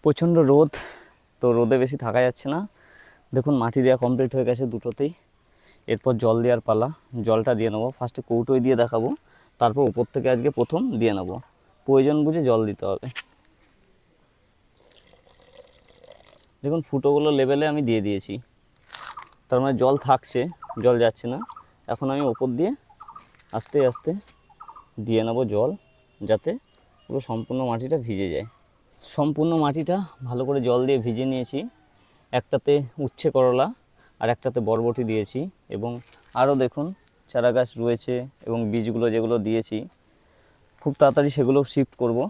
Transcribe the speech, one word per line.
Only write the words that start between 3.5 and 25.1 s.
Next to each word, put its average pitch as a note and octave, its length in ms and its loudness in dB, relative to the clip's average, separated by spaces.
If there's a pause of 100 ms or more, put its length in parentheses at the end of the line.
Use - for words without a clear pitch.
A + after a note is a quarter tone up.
মাটি A#2 260 0
দেওয়া B2+ 160 4
কমপ্লিট B2 340 0
হয়ে C3 160 0
গেছে B2 180 -2
দুটোতেই, A#2+ 440 -4 (800)
এরপর A#2 300 0
জল A2+ 240 2
দেওয়ার A#2+ 180 2
পালা। A2 280 0 (360)
জলটা A2 300 2
দিয়ে A2 160 0
নেবো, A2 200 -2
ফার্স্টে B2 320 -10
কৌটোয় A#2+ 380 2
দিয়ে B2+ 160 4
দেখাবো, A#2 320 0 (520)
তারপর B2 280 2
উপর A#2 240 -2
থেকে C3 180 -2
আজকে B2+ 200 2
প্রথম C#3+ 300 -2 (180)
দিয়ে A2 160 2
নেবো। F#2 200 -6 (520)
প্রয়োজন C3+ 360 4
বুঝে D#3 220 0
জল A#2 220 4
দিতে G2+ 200 -6
হবে। G2 200 -6 (3500)
দেখুন D#3 220 -2
ফুটোগুলো C#3+ 480 2
লেভেলে C#3+ 360 2
আমি D3+ 160 -2
দিয়ে A#2 180 2
দিয়েছি, G2 340 -4 (1120)
তার B2+ 160 0
মানে C3+ 180 2
জল C3 200 4
থাকছে, C3 420 0 (420)
জল B2 160 6
যাচ্ছে A#2 300 0
না। B2+ 100 -6 (500)
এখন C3+ 220 -4
আমি C#3 120 -2
ওপর C3 340 -2
দিয়ে F3+ 140 0 (840)
আস্তে A2+ 340 -4
আস্তে B2 240 -2 (880)
দিয়ে A2 260 0